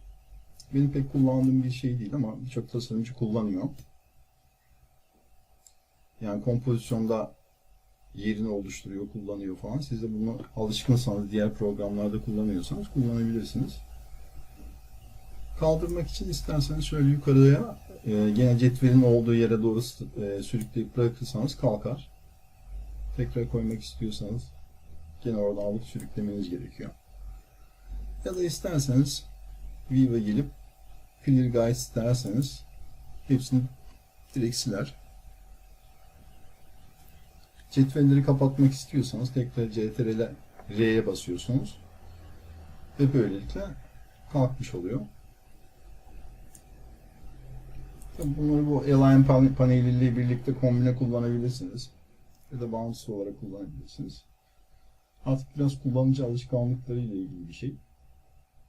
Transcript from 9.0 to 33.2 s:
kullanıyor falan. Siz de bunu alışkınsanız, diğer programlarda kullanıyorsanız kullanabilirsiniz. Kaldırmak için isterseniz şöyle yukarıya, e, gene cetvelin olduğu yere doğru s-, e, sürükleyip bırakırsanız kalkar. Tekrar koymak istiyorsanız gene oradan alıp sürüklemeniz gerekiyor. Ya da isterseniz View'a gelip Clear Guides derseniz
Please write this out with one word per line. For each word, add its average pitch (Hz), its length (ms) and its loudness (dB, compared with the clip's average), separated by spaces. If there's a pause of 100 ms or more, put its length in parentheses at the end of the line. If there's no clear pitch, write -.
kullanıyor 101 440 -8
falan. 113 240 -6
Siz 127 220 -8
de 110 120 -4
bunu 113 240 -4 (180)
alışkınsanız, 107 760 0
diğer 104 240 0
programlarda 104 680 -2
kullanıyorsanız 107 640 -4
kullanabilirsiniz. 117 920 -2 (1800)
Kaldırmak 165 480 2
için 190 200 -6
isterseniz 156 560 -2
şöyle 147 240 2
yukarıya, 139 720 6 (260)
e, 107 60 -4 (200)
gene 120 280 6
cetvelin 127 440 8
olduğu 117 320 6
yere 113 280 4
doğru 113 200 2
s-, - 220 -10
e, 101 380 -6
sürükleyip 110 540 -6
bırakırsanız 120 600 -2
kalkar. 113 540 -2 (1040)
Tekrar 120 340 -2
koymak 113 320 -2
istiyorsanız 110 600 -6 (840)
gene 113 120 -2
oradan 101 260 0
alıp 104 220 -2
sürüklemeniz 101 680 -6
gerekiyor. - 400 -10 (1300)
Ya 190 120 -6
da 180 80 -2
isterseniz 139 840 0 (640)
View'a 127 280 4
gelip 107 280 0 (800)
Clear 131 220 6
Guides 120 480 0
derseniz 120 720 0 (640)